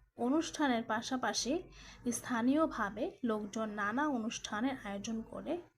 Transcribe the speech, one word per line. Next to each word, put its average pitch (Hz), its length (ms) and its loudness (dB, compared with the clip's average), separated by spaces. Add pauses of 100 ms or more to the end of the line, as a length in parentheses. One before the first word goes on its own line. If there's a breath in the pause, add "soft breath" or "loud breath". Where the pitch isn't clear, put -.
(180)
অনুষ্ঠানের 262 680 2
পাশাপাশি 233 800 0 (480 loud breath)
স্থানীয়ভাবে 247 1000 2 (120)
লোকজন 214 460 0
নানা 214 380 0
অনুষ্ঠানের 233 760 -2
আয়োজন 208 380 -4
করে 254 400 -4 (160)